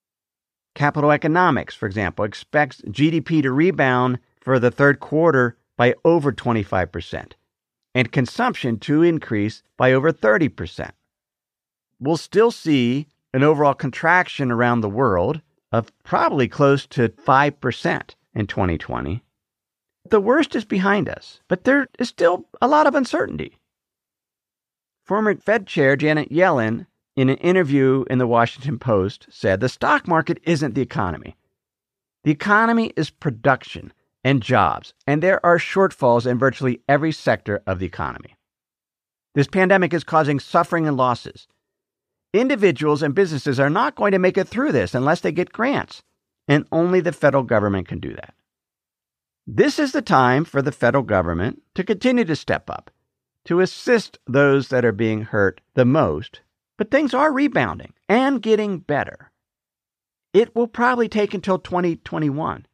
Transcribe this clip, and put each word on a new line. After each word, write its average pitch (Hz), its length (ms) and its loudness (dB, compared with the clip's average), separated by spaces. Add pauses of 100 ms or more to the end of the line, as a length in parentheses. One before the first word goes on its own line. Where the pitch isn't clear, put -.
(760)
Capital 147 360 0
Economics, 156 600 0
for - 140 -8
example, 98 360 -4
expects 139 680 -4
G 147 180 0
D 160 100 0
P 156 220 -2
to 135 100 0
rebound 131 680 0 (200)
for 131 200 0
the 120 120 2
third 143 280 2
quarter 143 580 0 (180)
by 123 200 2 (100)
over 165 260 2
twenty-five 98 600 -2
percent - 440 -12 (600)
and 123 160 -2
consumption 139 640 -2
to 147 240 0
increase 120 640 -2 (120)
by 127 160 2
over 135 200 2
thirty 208 380 0
percent. - 440 -12 (1080)
We'll 147 180 -2
still 226 340 0
see 139 560 -2 (260)
an 131 80 2
overall 147 320 4
contraction 147 800 -2
around 120 300 2
the 107 80 -2
world 110 520 0 (300)
of 113 200 -2 (120)
probably 190 440 0
close 139 400 2
to 117 220 0
five 143 500 0
percent - 560 -6 (180)
in 107 140 -4
twenty 90 300 -2
twenty. 67 460 -8 (880)
The 208 120 4
worst 262 340 0
is 226 100 -6
behind 196 440 -2
us, - 380 -16
but 175 160 -4
there 269 240 2 (100)
is 240 120 -4
still 349 380 0 (140)
a - 60 2
lot 294 200 4
of 277 80 0
uncertainty. - 600 -4 (1500)
Former 208 300 0
Fed 202 320 -2
Chair 139 280 2
Janet 151 360 -2
Yellen, 135 540 0 (300)
in 131 140 2
an 135 80 0
interview 139 720 2
in 127 80 0
the 127 100 0
Washington 117 520 -2
Post, 101 500 -2
said, 98 300 -2
"The 123 100 0
stock - 380 -2
market 165 360 0
isn't 147 320 -2
the 135 60 -2
economy. 90 540 -6 (880)
The 151 80 0
economy 226 640 2
is 151 140 -4
production - 840 -4 (300)
and 131 180 2
jobs, 95 520 0 (140)
and 151 160 0
there 185 220 0
are 170 120 4
shortfalls 123 680 0
in 123 120 -2
virtually 127 500 -2
every 147 240 2
sector 104 540 -4
of 92 140 -4
the 92 60 -6
economy. - 500 -10 (1000)
This 139 120 2
pandemic 185 460 2
is 165 100 -4
causing 147 360 0
suffering 165 480 -2
and 143 100 -2
losses. - 500 -4 (840)
Individuals 180 680 0
and 143 140 -2
businesses 147 440 -2
are 139 100 2
not 233 260 -2
going 208 160 0
to 190 80 2
make 185 180 0
it 185 100 -2
through 262 240 -4
this 98 220 -2
unless 139 280 0
they 180 100 -4
get 175 220 -6
grants, 226 500 -6 (440)
and 147 240 2
only 180 280 2
the 170 120 -2
federal 139 320 0
government 101 440 0
can 87 120 -8
do 69 140 -10
that. - 200 -20 (1120)
This 214 320 0
is 285 140 -2
the 294 100 -2
time 131 420 2
for 139 160 -4
the 127 100 -4
federal 123 320 0
government 90 600 -2 (100)
to 185 100 -4
continue 233 420 0
to 160 100 -4
step - 340 -6
up, - 220 -14 (540)
to 175 160 0
assist - 640 -2
those 139 400 4
that 123 180 0
are 113 60 2
being 107 320 -2
hurt 101 360 0 (140)
the 127 120 2
most, 117 560 -2 (360)
but 214 140 -6
things 302 240 0
are 294 180 2
rebounding 147 600 -2 (140)
and 247 360 0
getting 208 340 0
better. - 540 -6 (1000)
It 220 220 2
will 233 120 0
probably 240 420 -2
take 208 240 -2
until 185 240 -2
twenty 175 380 -2
twenty-one 147 800 -6